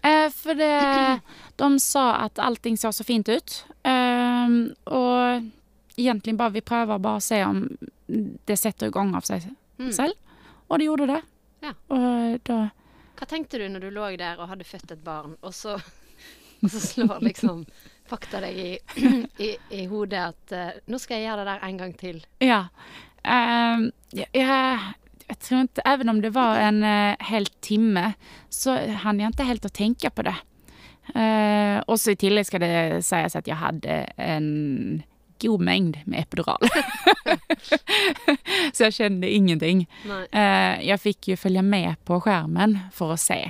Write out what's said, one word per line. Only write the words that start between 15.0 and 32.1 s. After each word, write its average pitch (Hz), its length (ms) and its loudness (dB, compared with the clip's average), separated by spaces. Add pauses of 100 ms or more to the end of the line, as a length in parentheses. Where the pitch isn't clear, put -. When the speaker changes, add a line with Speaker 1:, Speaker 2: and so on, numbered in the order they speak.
Speaker 2:
barn, 156 380 -12
og 185 120 -14
så, 208 200 -10 (480)
<laughs> - 420 -10
og 196 60 2
så 220 100 -6
slår - 420 -2
liksom 185 440 -2 (420)
fakta - 340 -10
deg 185 160 -8
i, 180 220 -8 (260)
<clears throat> 247 400 2
i, - 40 -4 (220)
i 196 140 -8
hodet 202 340 -6
at, 170 320 -8
eh, 180 200 -8 (160)
"Nå 240 120 -8
skal 240 200 -8
jeg 220 100 -8
gjøre 208 160 -8
det 202 60 -6
der 196 160 -10
en 190 100 -10
gang 180 200 -12
til"? 165 280 -14 (140)
Speaker 1:
Ja. 240 220 4 (640)
Ehm, 233 680 2 (200)
jeg, - 220 -8
jeg, 262 460 2 (480)
jeg - 120 -10
tror 254 240 2
ikke, - 220 -4
even 262 240 2
om 214 120 2
det 220 120 -2
var 233 240 4
en, 214 260 4
eh, 208 360 4
hel 208 260 -2 (160)
time, 208 520 2 (360)
så 262 260 -2 (280)
hann 208 160 0
jeg 214 120 0
ikke 277 140 -2
helt 240 200 -2
å 196 40 -4
tenke 233 400 0
på - 140 -6
det. 180 120 -2 (800)
Eh, 208 640 4 (100)
og 220 120 2
så 214 120 2